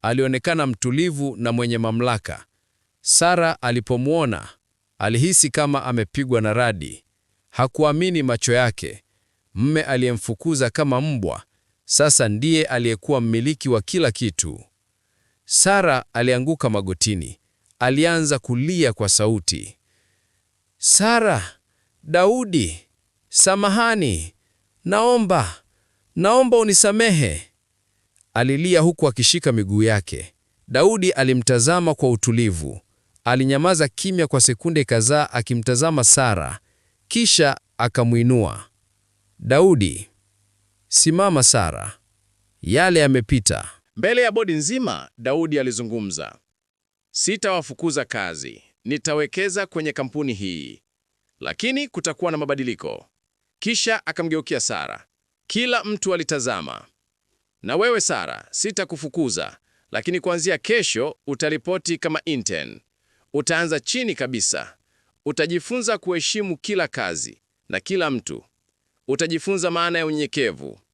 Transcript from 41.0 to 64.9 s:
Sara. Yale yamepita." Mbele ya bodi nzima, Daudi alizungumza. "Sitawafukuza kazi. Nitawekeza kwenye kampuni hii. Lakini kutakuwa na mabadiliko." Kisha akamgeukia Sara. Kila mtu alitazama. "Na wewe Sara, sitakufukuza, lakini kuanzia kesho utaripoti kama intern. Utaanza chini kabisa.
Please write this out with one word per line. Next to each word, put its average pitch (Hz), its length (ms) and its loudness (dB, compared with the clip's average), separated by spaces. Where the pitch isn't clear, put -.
Sara. 87 560 0
Yale 165 380 2
yamepita." 123 720 2
Mbele 233 260 0
ya 226 100 0
bodi 208 200 -2
nzima, 151 640 -4
Daudi 147 400 -2
alizungumza. 110 800 -6
"Sitawafukuza 170 920 -2
kazi. 78 580 -8
Nitawekeza 165 840 -4
kwenye 156 260 -6
kampuni 135 420 -4
hii. 82 480 -10
Lakini 254 480 -4
kutakuwa 165 440 -4
na 156 60 -4
mabadiliko." 123 680 -6
Kisha 220 480 -2
akamgeukia 156 540 -4
Sara. 71 460 -6
Kila 240 380 -2
mtu 196 300 -4
alitazama. 117 720 -6
"Na 120 140 -4
wewe 226 240 0
Sara, 71 500 -6
sitakufukuza, 147 1080 -6
lakini 170 300 -4
kuanzia 175 380 -2
kesho 165 580 -2
utaripoti 156 720 -4
kama 156 260 -4
intern. 82 560 -6
Utaanza 160 480 -2
chini 233 340 -4
kabisa. 120 600 -6